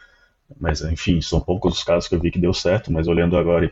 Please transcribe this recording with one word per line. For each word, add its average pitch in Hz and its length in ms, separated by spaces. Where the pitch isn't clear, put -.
Mas, 76 200
enfim, 80 400
são 78 200
poucos 90 340
os - 100
casos 87 240
que - 80
eu 82 40
vi 85 120
que - 80
deu 87 120
certo, 92 400
mas 80 140
olhando 87 300
agora 85 360